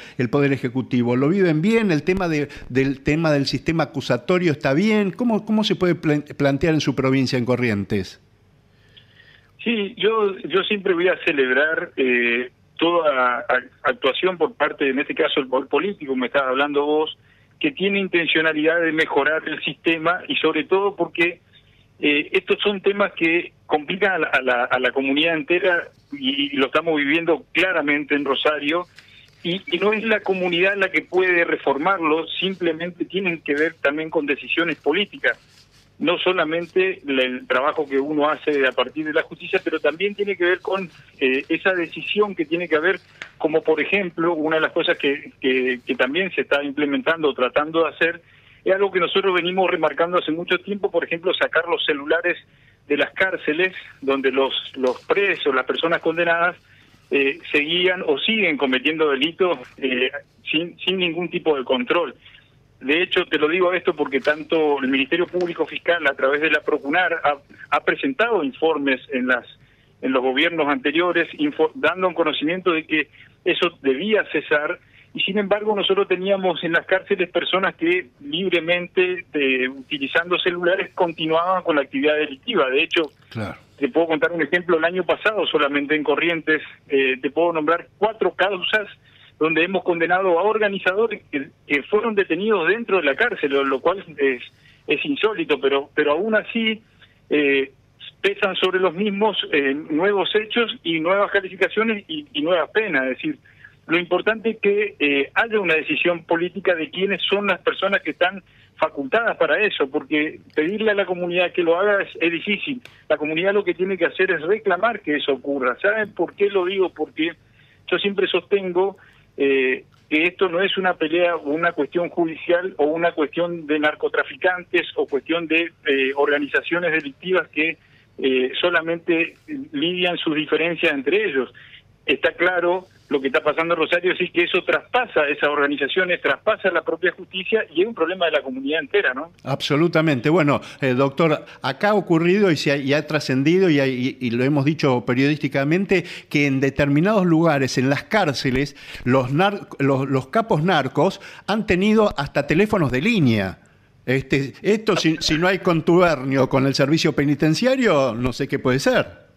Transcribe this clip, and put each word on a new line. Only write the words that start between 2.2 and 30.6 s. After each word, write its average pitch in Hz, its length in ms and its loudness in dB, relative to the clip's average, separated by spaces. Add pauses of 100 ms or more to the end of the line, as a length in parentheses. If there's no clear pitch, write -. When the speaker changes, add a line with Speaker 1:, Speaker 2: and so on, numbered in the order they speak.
Speaker 1:
de, 147 220 -2 (180)
del 135 340 0
tema 156 300 2
del 139 140 2
sistema 160 380 -2
acusatorio 156 680 0
está 139 220 0
bien? 208 380 2
¿Cómo, 220 340 0
cómo 214 180 0
se 190 120 0
puede 175 200 2
pla-, 147 260 0 (160)
plantear 139 360 2
en 151 80 0
su 139 120 0
provincia, 131 460 0
en 120 60 -2
Corrientes? 110 760 0 (1400)
Speaker 2:
Sí, 214 340 -2
yo, 208 420 0
yo 175 240 -2
siempre 196 300 0
voy 175 140 2
a 165 160 2
celebrar, 147 720 0
eh, 123 560 0 (260)
toda 143 640 2
a-, 120 60 -10 (380)
actuación 175 540 0
por 147 160 0
parte, 151 360 -2
en 131 100 0
este 147 160 -4
caso, 151 240 0
el 131 80 -2
poder 135 220 -2
político, 147 480 -2
me 123 100 -2
estás 139 160 0
hablando 143 420 0
vos, 151 320 0 (420)
que 151 120 -2
tiene 202 280 -2
intencionalidad 160 840 0
de 160 100 0
mejorar 151 560 0
el 151 160 -8
sistema 165 640 -2
y - 80 -2
sobre 156 300 0
todo 196 320 0
porque, 170 420 -2 (640)
eh, 147 300 0
estos 190 300 0
son 202 200 0
temas 202 300 2
que 165 400 0 (140)
complican 180 480 0
a 175 60 0
la, 151 80 0
a 135 140 0
la, 123 220 2
a 127 160 0
la 127 120 0
comunidad 143 440 0
entera 175 540 0 (240)
y, 139 320 -2
y 285 100 -6
lo 131 120 2
estamos 160 280 0
viviendo 151 560 0
claramente 151 640 0
en 143 80 0
Rosario 147 600 -2 (580)
y, 175 240 -4
y 175 120 -2
no 202 120 2
es 220 140 -2
la 214 160 0
comunidad 185 560 0